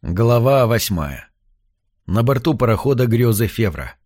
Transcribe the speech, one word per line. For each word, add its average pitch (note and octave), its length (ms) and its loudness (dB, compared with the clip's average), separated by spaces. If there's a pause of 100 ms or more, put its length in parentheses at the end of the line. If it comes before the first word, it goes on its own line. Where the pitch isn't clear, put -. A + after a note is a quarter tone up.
Глава A#2+ 640 2
восьмая. F2 600 -4 (800)
На G#2+ 180 0
борту C3 300 0
парохода B2 520 0
«Грезы A2+ 420 2
Февра». F#2 480 -4 (100)